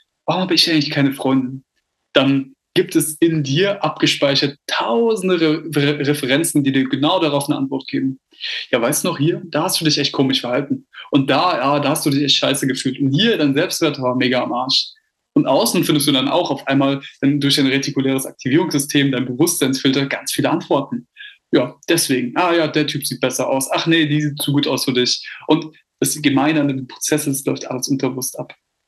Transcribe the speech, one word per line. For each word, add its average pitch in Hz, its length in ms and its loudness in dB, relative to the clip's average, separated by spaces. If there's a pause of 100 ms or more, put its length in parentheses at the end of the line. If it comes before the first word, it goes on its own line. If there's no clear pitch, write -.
(260)
warum 170 160 -2
habe 175 140 0
ich 170 140 2
eigentlich 151 200 0
keine 139 240 0
Freundin?“, 131 500 -2 (500)
dann 135 400 2 (200)
gibt 180 220 0
es - 200 0
in 160 280 2
dir 185 400 0
abgespeichert 143 760 0 (100)
tausende 214 720 0
Re-, 156 240 2 (120)
Re-, 143 320 2
Referenzen, 147 560 2
die 135 80 2
dir 135 160 2
genau 151 320 0
darauf 143 300 0
eine 139 80 0
Antwort 135 300 -4
geben. 135 320 -4 (520)
„Ja, 120 100 0
weißt - 220 0
du 180 60 0
noch, 160 80 -4
hier, 165 280 0
da 151 180 -2
hast 185 180 -2
du 165 40 0
dich 151 120 2
echt 139 160 -2
komisch 131 280 2
verhalten. 135 460 -4 (240)
Und 135 180 2
da, 160 280 2
ja, 143 220 2
da 139 100 0
hast 160 160 -2
du 151 40 0
dich 139 140 2
echt 135 140 2
scheiße 135 300 0
gefühlt. 127 320 -2
Und 135 120 0
hier, 202 260 2
dein 143 160 2
Selbstwert 151 480 0
war 123 140 0
mega 127 260 0
am 123 120 -4
Arsch.“ - 400 -2 (400)
Und 151 140 2
außen 175 360 2
findest 151 240 0
du 147 40 2
dann 131 180 2
auch 170 200 0
auf 131 180 -6
einmal 139 340 2 (200)
dann 143 180 2
durch 139 180 0
dein 139 100 4
retikuläres 135 580 0
Aktivierungssystem, 143 880 0
dein 123 140 -2
Bewusstseinsfilter, 131 840 0
ganz - 240 -6
viele 131 180 0
Antworten. 151 580 -2 (440)
„Ja, 131 240 2 (120)
deswegen. 127 480 0
Ah 170 180 2
ja, 165 140 2
der 151 200 0
Typ 139 180 -6
sieht - 160 -8
besser 127 260 -2
aus. 135 240 -2
Ach 165 160 -2
nee, 165 180 4
die 147 160 0
sieht 147 200 -4
zu 151 100 -2
gut 147 160 2
aus 135 180 -2
für 123 80 0
dich.“ 123 340 0 (200)
Und 160 280 2 (240)
das 147 220 -2
Gemeine 143 400 2
an 143 60 2
dem 131 200 -4
Prozess - 380 -2
ist, 139 220 -4
läuft 135 220 -4
alles 127 180 -6
unterbewusst 135 500 -4
ab. - 160 -10 (340)